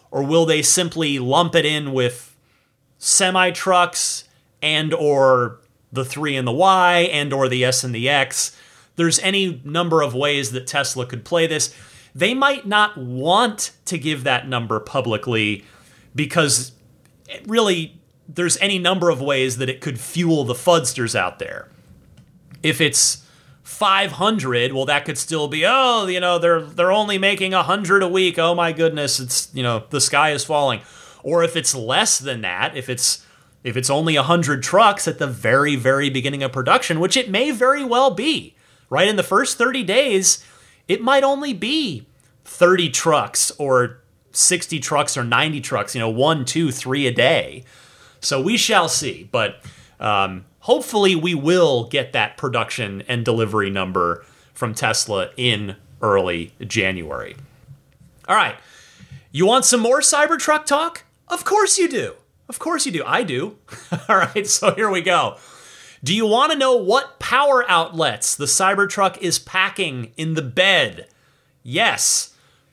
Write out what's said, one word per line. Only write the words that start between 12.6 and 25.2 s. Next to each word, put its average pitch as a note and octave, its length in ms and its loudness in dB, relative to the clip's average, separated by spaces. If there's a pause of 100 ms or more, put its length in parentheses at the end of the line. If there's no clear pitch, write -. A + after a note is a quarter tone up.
not G#3 320 0
want D#3+ 760 -2 (140)
to E3+ 120 -6
give C#3+ 240 -4
that C3 240 0
number A#2 320 -4
publicly A2 840 -2 (500)
because D3 560 0 (760)
really G#3 560 -2 (280)
there's E3+ 300 -2
any G3 200 0
number F3 320 2
of C3+ 100 0
ways C3 360 0
that B2+ 120 -4
it C3 120 -8
could B2+ 180 -8
fuel D#3+ 460 0
the A#2+ 100 -4
fudsters D3 640 0
out F2+ 240 -4
there. - 280 -12 (960)
If D#3 180 -2
it's - 440 0 (380)
five G3 500 0
hundred, C3+ 600 0
well, C3 140 -2
that C#3+ 180 0
could D#3 140 -8
still D#3 280 -4